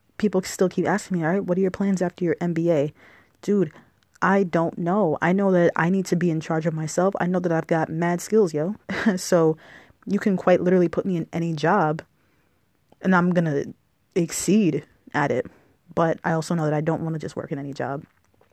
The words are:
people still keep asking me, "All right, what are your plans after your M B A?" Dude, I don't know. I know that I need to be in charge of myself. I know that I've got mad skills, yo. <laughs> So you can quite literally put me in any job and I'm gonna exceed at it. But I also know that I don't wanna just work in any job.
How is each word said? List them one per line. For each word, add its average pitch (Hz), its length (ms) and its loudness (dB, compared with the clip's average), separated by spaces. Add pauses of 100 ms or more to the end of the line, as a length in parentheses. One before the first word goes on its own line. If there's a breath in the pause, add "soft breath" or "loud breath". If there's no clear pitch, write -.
(180)
people 190 240 0
still - 260 -2
keep 180 200 -2
asking 185 320 -2
me, 160 40 -2
"All 156 80 0
right, 196 140 -2
what 175 120 0
are 190 40 0
your 185 100 0
plans 196 300 0
after 180 240 -4
your 160 160 0
M 175 120 -2
B 165 180 0
A?" 147 200 2 (500 soft breath)
Dude, 196 300 0 (500 loud breath)
I 196 220 4
don't 170 340 -2
know. 175 440 0
I 170 120 2
know 196 180 2
that 175 240 4
I 160 140 0
need 190 180 0
to 185 80 0
be 170 160 2
in 160 100 -2
charge 160 240 -2
of 165 80 -2
myself. 170 460 0
I 175 80 -2
know 180 120 0
that 180 120 -2
I've 160 160 -2
got 160 220 0
mad 170 320 -2
skills, 208 320 2
yo. 160 220 -2 (200)
<laughs> 196 220 0
So 165 400 2 (480 loud breath)
you 196 140 0
can 202 160 0
quite 180 260 4
literally 180 260 4
put - 180 -2
me 190 100 -2
in 165 160 -4
any 165 220 -4
job 160 480 0 (1000)
and 185 140 2
I'm 180 160 4
gonna 165 340 0 (500)
exceed 170 680 2 (300)
at 143 180 0
it. 120 140 -2 (480 soft breath)
But 165 300 0
I 170 80 -2
also 160 240 -2
know 160 80 0
that 151 100 0
I 151 80 0
don't 156 220 -2
wanna 160 160 -4
just - 160 -10
work - 160 -8
in 143 80 -8
any 139 140 -10
job. 135 300 -8 (500)